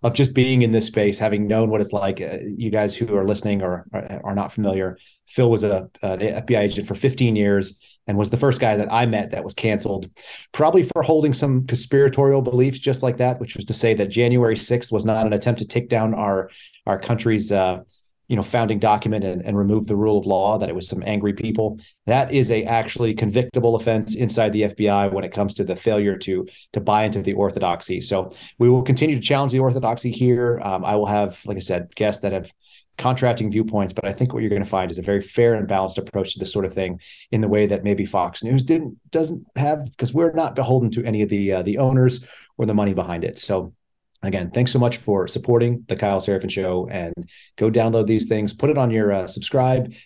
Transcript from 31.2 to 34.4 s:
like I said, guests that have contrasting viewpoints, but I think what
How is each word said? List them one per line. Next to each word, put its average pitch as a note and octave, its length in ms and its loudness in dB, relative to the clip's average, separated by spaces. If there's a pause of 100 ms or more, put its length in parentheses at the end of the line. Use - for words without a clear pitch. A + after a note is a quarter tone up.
like G2+ 120 -8
I F#2 40 -6
said, F2 320 -4
guests G#2 300 -2
that G2 80 -2
have F#2 200 -6 (460)
contrasting B2 520 0
viewpoints, G#2+ 440 -2
but G2+ 120 -6
I G2 80 -4
think B2+ 180 -2
what A2+ 120 -4